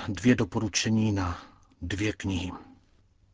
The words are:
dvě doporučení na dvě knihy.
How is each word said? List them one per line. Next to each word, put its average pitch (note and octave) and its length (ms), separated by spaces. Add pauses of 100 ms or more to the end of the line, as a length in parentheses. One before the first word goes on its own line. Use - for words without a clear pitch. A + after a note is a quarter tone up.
dvě A#2+ 260
doporučení A2 760
na F2+ 260 (440)
dvě G2 300
knihy. F#2 400 (800)